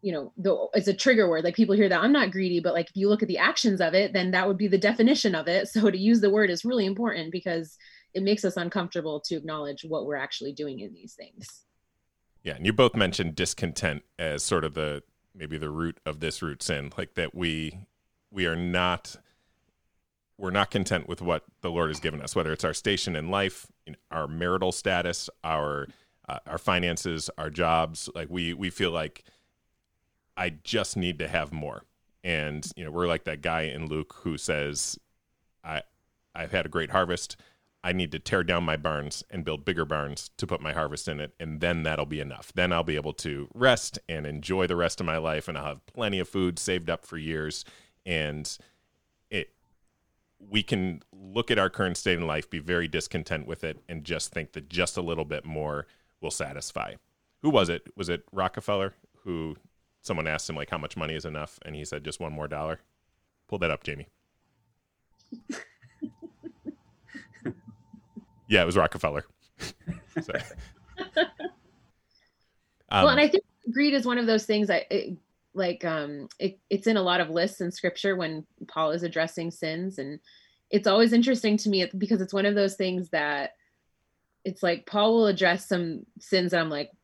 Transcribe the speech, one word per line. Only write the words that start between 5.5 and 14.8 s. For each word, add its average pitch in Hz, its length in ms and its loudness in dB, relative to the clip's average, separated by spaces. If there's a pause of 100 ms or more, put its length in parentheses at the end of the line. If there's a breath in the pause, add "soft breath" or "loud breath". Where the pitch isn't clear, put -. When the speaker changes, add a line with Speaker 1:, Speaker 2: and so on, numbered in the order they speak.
Speaker 1:
So 214 220 4
to 185 60 -2
use 214 240 6
the 202 80 6
word 202 220 6
is 170 120 -2
really 240 220 2
important 190 480 -2
because 165 460 -4 (340 soft breath)
it 190 100 -2
makes 208 220 2
us 185 140 2
uncomfortable 175 600 -2
to - 140 -6
acknowledge 151 480 -6
what 156 220 -4
we're 143 120 -4
actually 139 360 -6
doing 139 280 -8
in 101 120 -12
these 87 220 -20
things. - 500 -20 (760)
Speaker 2:
Yeah, 82 100 -6
and 76 140 -2
you 107 80 4
both 120 200 6
mentioned 90 400 0
discontent 80 680 -2 (160)
as 78 240 -4
sort 82 220 0
of 73 100 -4
the, 76 280 -4 (320)